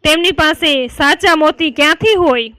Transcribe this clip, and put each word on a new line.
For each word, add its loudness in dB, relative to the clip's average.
તેમની 0
પાસે -2
સાચા 0
મોતી 0
ક્યાંથી 0
હોય? 0